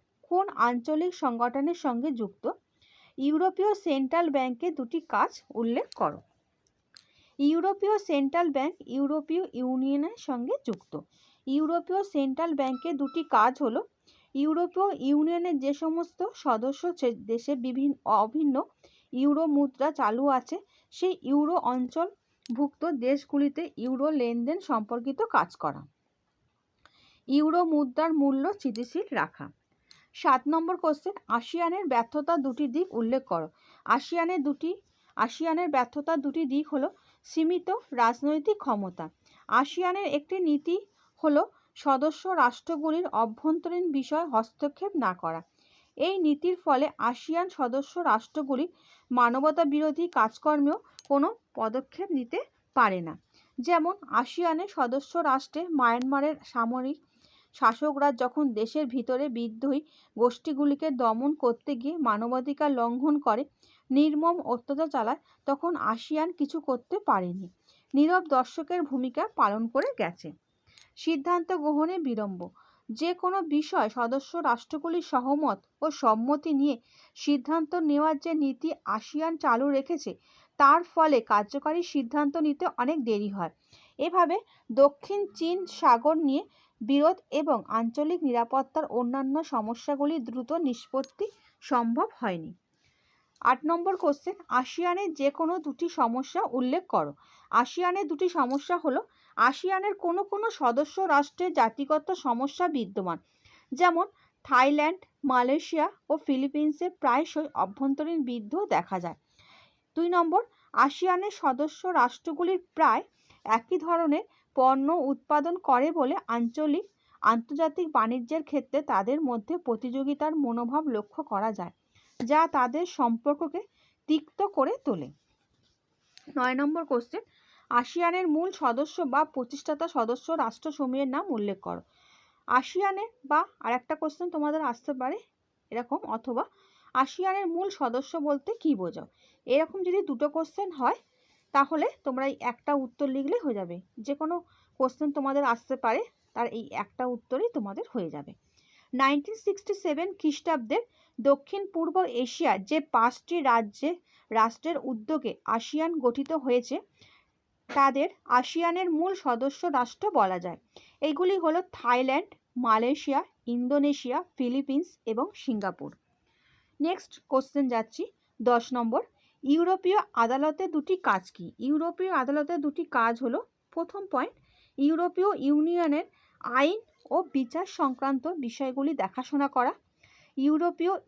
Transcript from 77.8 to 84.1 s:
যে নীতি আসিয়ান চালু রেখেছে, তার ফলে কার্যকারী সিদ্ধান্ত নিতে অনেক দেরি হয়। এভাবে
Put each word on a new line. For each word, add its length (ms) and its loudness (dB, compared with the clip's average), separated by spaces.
যে 160 -6
নীতি 360 -2
আসিয়ান 520 -4
চালু 320 2
রেখেছে, 420 -2
তার 240 8
ফলে 380 4
কার্যকারী 600 0
সিদ্ধান্ত 540 -2
নিতে 280 0
অনেক 260 0
দেরি 260 0
হয়। 240 -6
এভাবে 400 2